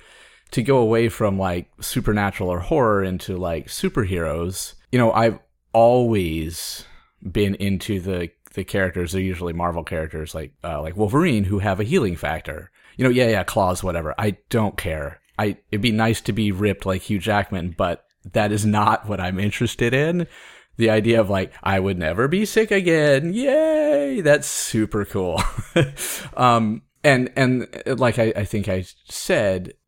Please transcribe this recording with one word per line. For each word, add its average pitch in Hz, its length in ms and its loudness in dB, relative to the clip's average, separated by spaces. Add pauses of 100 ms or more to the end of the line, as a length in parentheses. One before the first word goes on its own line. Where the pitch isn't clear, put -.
(520)
to 131 100 0
go 131 160 4
away 117 320 4
from, 98 300 0
like, 90 300 -2 (120)
supernatural 104 680 -2
or 87 100 -2
horror 107 440 2
into, 92 340 -4
like, 85 300 -4
superheroes, 87 1040 -4 (180)
you 123 80 4
know, 117 120 6
I've 113 280 2 (340)
always 107 1120 2 (460)
been 101 240 2
into 98 440 -2
the, 87 300 -4 (240)
the 95 100 -6
characters, 90 480 -2
they're 95 100 -2
usually 90 320 -4
Marvel 85 300 -4
characters 80 520 -6
like, 76 180 -10 (100)
uh, 80 180 -6
like 80 140 -8
Wolverine, 107 500 2
who 98 140 0
have 95 200 0
a 110 40 -2
healing 113 320 0
factor. 78 560 -8 (240)
You 127 80 -2
know, 131 60 4
yeah, 123 180 4
yeah, 101 160 2
claws, 92 400 0
whatever. 85 340 -4
I 104 200 -2 (120)
don't 107 280 0
care. 78 420 -6 (200)
I, 101 180 -2 (140)
it'd 104 100 -2
be 117 100 2
nice 110 300 0
to 123 120 -4
be 104 180 0
ripped 98 340 -2
like 95 180 -2
Hugh 104 160 -4
Jackman, 92 580 -2
but 87 280 -2 (280)
that 107 180 0
is 107 140 0
not 107 420 2
what 101 120 -4
I'm 92 200 -4
interested 117 540 0
in. 160 340 0 (500)
The 113 140 4
idea 113 280 4
of, 98 100 2
like, 95 240 -2 (100)
"I 98 160 2
would 95 180 0
never 87 300 0
be 196 180 0
sick 220 260 0
again. 165 640 2
Yay!" 285 880 0
That's 147 260 4
super - 580 -2
cool. 90 360 -2 (320)
<laughs> 165 100 4 (520)
Um, 117 480 4 (200)
and, 127 320 4
and, 127 320 2 (200)
uh, 131 80 0
like 120 240 2
I, 110 160 2
I 104 100 -2
think 104 220 -4
I 95 160 -2 (260)
said, 98 640 -2 (140)